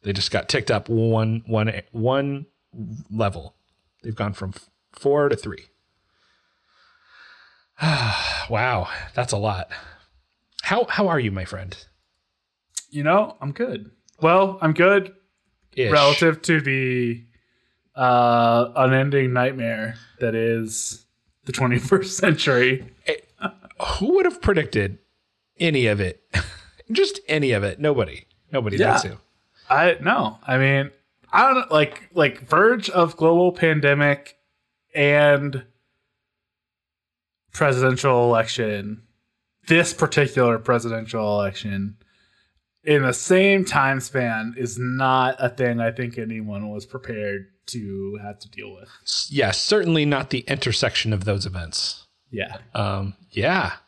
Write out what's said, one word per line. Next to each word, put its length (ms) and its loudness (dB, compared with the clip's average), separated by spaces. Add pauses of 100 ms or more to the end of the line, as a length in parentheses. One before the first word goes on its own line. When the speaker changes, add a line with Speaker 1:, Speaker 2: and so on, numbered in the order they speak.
Speaker 1:
They 100 -6
just 200 -4
got 160 -2
ticked 200 -2
up 200 -2
one, 580 0
one, 340 -2 (120)
one 540 -4 (600)
level. 460 -6 (480)
They've 140 -10
gone 160 -4
from 240 -10
f-, 120 -20 (220)
four 380 0
to 80 0
three. 300 -14 (2250)
<sighs> 720 -2
Wow. 380 -2 (260)
That's 180 -4
a 60 -2
lot. 320 -4 (920)
How, 240 0
how 200 0
are 140 2
you, 100 -2
my 140 -6
friend? 320 -12 (1120)
Speaker 2:
You 140 -6
know, 360 2
I'm 120 -8
good. 400 -8 (280)
Well, 400 4
I'm 120 2
good 420 4 (600)
Speaker 1:
Ish. 160 2
Speaker 2:
relative 500 4
to 180 2
the, 600 -2 (720)
uh, 800 4
unending 560 2
nightmare 640 -2 (260)
that 140 -2
is 720 -4 (400)
the 60 -8
twenty-first 680 0
century. 680 2 (200)
Speaker 1:
It, 200 -4 (720)
who 180 2
would 100 2
have 160 -4
predicted 560 0 (600)
any 280 2
of 120 2
it? 240 -4 (360)
<laughs> 340 -14
Just 340 0
any 260 2
of 120 0
it. 160 -4
Nobody. 460 -2 (260)
Nobody 240 -2
Speaker 2:
Yeah. 160 2
Speaker 1:
does 120 2
who. 120 -10 (540)
Speaker 2:
I, 320 4
no. 440 -2
I 120 0
mean, 320 2 (420)
I 100 4
don't 120 4
know, 200 0
like, 380 0
like, 340 2
verge 440 2
of 260 2
global 360 4
pandemic 840 0 (580)
and 720 2 (1900)
presidential 720 2
election, 800 -2 (640)
this 240 4
particular 640 2
presidential 840 -2
election 560 -6 (880)
in 180 4
the 100 0
same 520 4
time 360 0
span 560 -4
is 220 -6
not 600 0
a 100 -2
thing 320 -2
I 100 0
think 280 -8
anyone 520 -8
was 160 -12
prepared 600 -10 (220)
to 540 -10
have 180 -14
to 100 -20
deal 240 -18
with. 140 -20 (140)
Speaker 1:
S-, 280 -6
yeah, 200 2
certainly 540 2
not 260 -2
the 100 -4
intersection 720 -2
of 120 -4
those 220 -2
events. 600 -8 (240)
Speaker 2:
Yeah. 280 -8 (160)
Speaker 1:
Um, 400 -4 (160)
yeah. 420 -2 (160)